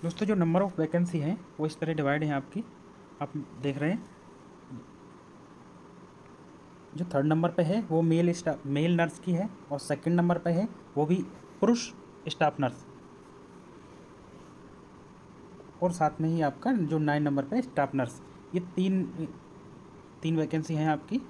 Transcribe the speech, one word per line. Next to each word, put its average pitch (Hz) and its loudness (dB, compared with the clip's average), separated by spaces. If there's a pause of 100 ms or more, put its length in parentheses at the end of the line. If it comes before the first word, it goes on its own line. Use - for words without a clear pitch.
दोस्तों, 170 -2
जो 208 2
number 170 4
of 190 0
vacancy 170 0
हैं 156 0 (200)
वो 156 0
इस 156 -6
तरह 160 -2
divide 151 2
हैं 151 0
आपकी, 143 -4 (580)
आप 143 -6 (240)
देख 139 -2
रहे 151 0
हैं। 240 -4 (3000)
जो 165 -6
third 143 0
number 160 2
पे 170 2
है 190 0
वो 165 2
male 170 6
स्टा-, 160 -2 (100)
male 156 4
nurse 165 2
की 185 -4
है 180 0 (220)
और 143 -4
second 156 0
number 175 4
पे 170 -2
है 185 2 (300)
वो 151 4
भी 180 2 (380)
पुरुष 233 2 (380)
स्टाफ 147 0
नर्स। 127 -2 (3000)
और 180 2
साथ 156 0
में 160 0
ही 165 2
आपका 151 0
जो 160 2
नाइन 147 2
नंबर 139 0
पे 170 -2
स्टाफ 139 -2
नर्स, 123 -2 (320)
ये 180 0
तीन, 185 -2 (960)
तीन 160 0
वैकेंसी 156 0
हैं 156 2
आपकी। 156 0 (100)